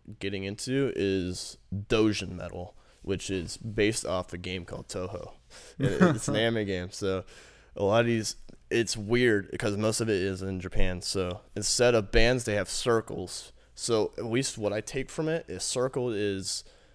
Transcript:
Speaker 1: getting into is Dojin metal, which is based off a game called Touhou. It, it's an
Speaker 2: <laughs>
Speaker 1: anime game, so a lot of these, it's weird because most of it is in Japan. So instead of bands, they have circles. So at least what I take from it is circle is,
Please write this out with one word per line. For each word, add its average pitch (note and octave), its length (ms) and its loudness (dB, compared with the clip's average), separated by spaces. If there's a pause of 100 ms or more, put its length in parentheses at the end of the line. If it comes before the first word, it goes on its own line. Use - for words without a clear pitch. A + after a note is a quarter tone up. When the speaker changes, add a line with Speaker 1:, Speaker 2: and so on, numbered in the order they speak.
(200)
Speaker 1:
getting G2 240 -4
into B2 520 0
is F#2 600 0 (160)
Dojin G#2 640 2
metal, F2+ 400 -10 (260)
which F#2+ 300 -4
is F2+ 260 -4
based A2 480 0
off F#2 280 -2
a F2 40 -8
game F#2 280 -8
called - 240 -12
Touhou. - 420 -8 (480)
It, G2 220 2 (140)
it's A2 120 -4
an A2 80 0
Speaker 2:
<laughs> - 0 -
Speaker 1:
anime A2+ 300 2
game, F#2 260 -2
so F#2+ 320 -2 (520)
a - 80 -2
lot G#2+ 180 6
of A#2 60 4
these, A2+ 280 0 (340)
it's A2+ 280 2
weird A2 540 4
because G#2 260 -2
most G#2+ 240 2
of A2+ 80 0
it F#2+ 120 4
is F#2+ 200 -2
in F#2+ 180 -4
Japan. F2+ 420 -4
So F2+ 400 -4 (140)
instead A#2+ 400 4
of G#2 160 2
bands, A#2 320 6
they G#2 120 -2
have G2+ 140 -2
circles. - 840 -2 (200)
So G#2+ 440 0
at A2+ 80 -4
least A#2+ 320 0
what G#2 160 0
I G#2+ 80 -2
take - 280 -6
from D#3 200 -4
it E3 180 -2
is F#2 160 -8
circle B2 480 0
is, G2 520 -2 (320)